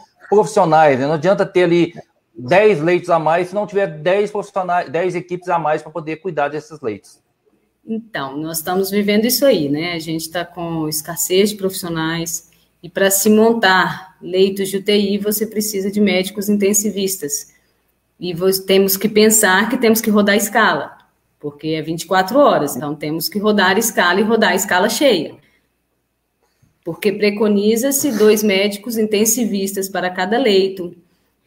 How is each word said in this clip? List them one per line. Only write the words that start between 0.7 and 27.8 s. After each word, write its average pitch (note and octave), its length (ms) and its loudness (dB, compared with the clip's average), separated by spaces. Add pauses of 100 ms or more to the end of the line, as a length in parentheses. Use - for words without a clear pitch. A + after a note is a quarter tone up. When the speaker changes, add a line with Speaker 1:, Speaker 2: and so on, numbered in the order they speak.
Speaker 1:
né? C3+ 80 -2
Não D#3 80 0
adianta F3+ 320 0
ter F3+ 180 2
ali E3+ 300 2 (400)
dez F3 460 2
leitos F3 300 0
a E3+ 80 4
mais E3 300 0
se F#3 60 -14
não G#3 120 -2
tiver G3 200 -2
dez F3+ 440 -2
profissionais, F3+ 600 -4
dez F3 240 -2
equipes F3 340 -8
a F3 100 0
mais D#3 240 -2
pra D#3 100 -20
poder D#3+ 240 -8
cuidar D3 320 -4
desses D3 320 -10
leitos. G#2+ 420 -10 (640)
Speaker 2:
Então, D3+ 520 -8
nós D#3+ 180 -8
estamos F#3+ 340 -4
vivendo G#3 360 2
isso B3 180 0
aí, F#3 240 2
né? D#3 240 -2
A E3+ 60 -6
gente E3 320 -8
tá F3 120 -6
com E3+ 460 -6
escassez F3+ 640 -2
de G#3 60 -10
profissionais E3 920 -6 (320)
e E3+ 60 -16
pra F#3+ 220 0
se F#3+ 180 2
montar G#3 960 2
leitos F#3+ 480 0
de G3 80 -4
U F#3+ 40 -6
T G#3 140 2
I, G3+ 220 0
você G#3 280 -4
precisa G3+ 440 -4
de G3+ 100 -2
médicos F#3+ 480 0
intensivistas. G3+ 1040 -2 (640)
E F3+ 140 -8
vo-, F#3+ 320 -2
temos G3 320 2
que G#3+ 120 -2
pensar G#3 600 4
que B3+ 80 -2
temos A3+ 240 2
que - 80 -4
rodar G3+ 280 4
escala, G#3 600 0 (420)
porque D3 320 -10
é D#3+ 120 -4
vinte E3 220 -8
e - 20 -14
quatro F#3+ 320 2
horas, E3 360 4
então C#3+ 200 -6
temos D#3 340 -6
que G#3+ 120 -4
rodar G3 360 2
escala F#3+ 440 0
e - 20 2
rodar G#3 320 2
escala G3 340 0
cheia. A#3+ 480 0 (1500)
Porque F3 300 -4
preconiza-se G#3+ 1000 0